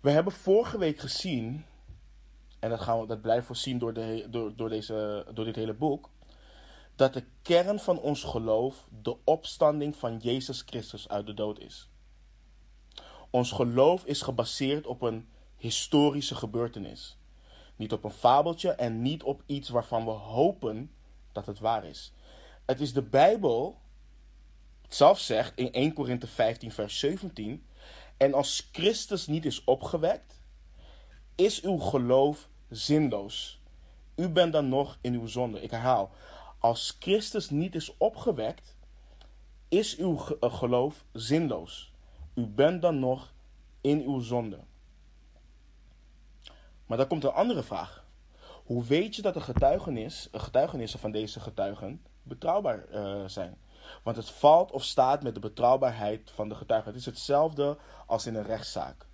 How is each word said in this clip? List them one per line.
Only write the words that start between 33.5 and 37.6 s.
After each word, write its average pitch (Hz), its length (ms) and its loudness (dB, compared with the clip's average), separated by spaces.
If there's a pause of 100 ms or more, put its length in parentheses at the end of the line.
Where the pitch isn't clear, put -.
U 175 140 -2
bent 170 240 4
dan 147 160 2
nog 139 320 0
in 123 140 -2
uw 117 120 -4
zonde." 113 360 -4
Ik 117 80 -8
herhaal, 117 400 2 (480)
als - 400 0
Christus 208 520 0
niet 165 240 -2